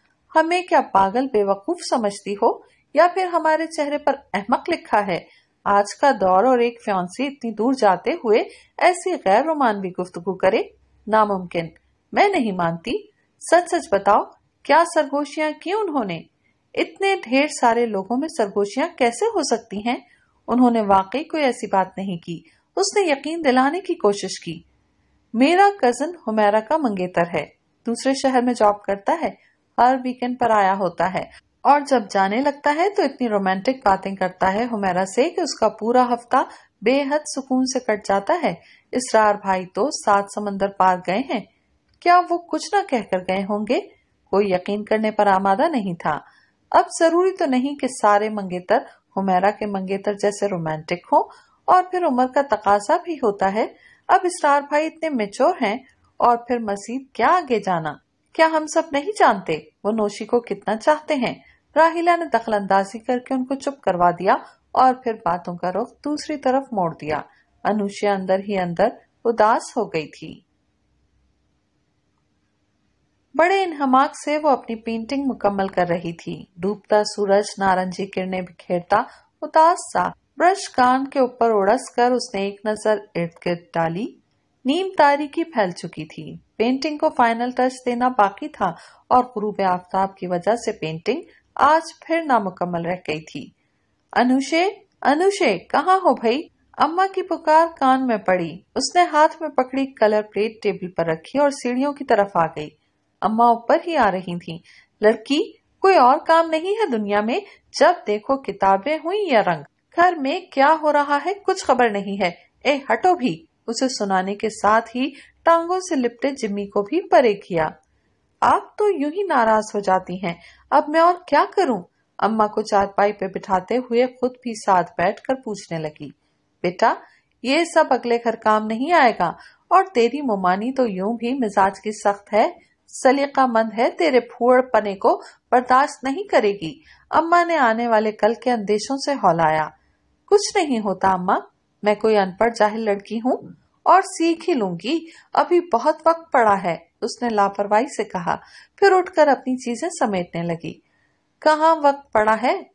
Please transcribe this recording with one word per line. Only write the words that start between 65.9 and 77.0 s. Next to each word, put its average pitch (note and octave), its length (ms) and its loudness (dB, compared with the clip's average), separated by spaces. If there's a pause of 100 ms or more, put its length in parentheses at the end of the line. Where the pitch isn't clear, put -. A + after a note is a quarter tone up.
दूसरी D4 340 -6
तरफ C4+ 360 -2
मोड़ F3 200 -2
दिया। D3 300 -6 (420)
अनुष्या G3+ 480 -2
अंदर F#3+ 260 -2
ही G3+ 160 -6
अंदर F#3 460 -2 (240)
उदास A3+ 520 2
हो G#3+ 80 -2
गई D#3 220 -6
थी। - 380 -20 (3000)
बड़े F#4+ 280 2
इन्हमाक D4 520 0
से D4+ 220 -4
वो D4+ 120 0
अपनी C4 260 -2
पेंटिंग A3+ 500 -6
मुकम्मल G3 440 -2
कर F3+ 180 0
रही E3+ 260 -4
थी। E3 460 -14
डूबता G#3 440 0